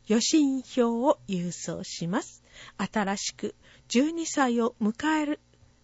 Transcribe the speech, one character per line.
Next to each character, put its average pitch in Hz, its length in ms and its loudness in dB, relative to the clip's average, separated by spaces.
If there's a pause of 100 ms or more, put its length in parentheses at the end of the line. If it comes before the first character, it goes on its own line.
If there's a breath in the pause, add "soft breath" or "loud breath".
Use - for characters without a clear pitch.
予 220 140 2
診 269 420 2
票 233 400 0
を 285 160 2 (100)
郵 175 240 -2
送 170 320 -8
し - 240 -8
ま 214 140 -2
す。 - 220 -18 (340 loud breath)
新 196 400 -2
し - 160 -6
く - 220 -8 (320 soft breath)
十 285 240 4
二 330 140 -4
歳 247 340 0
を 233 220 0
迎 302 400 0
え 294 40 0
る、 285 140 -4 (440)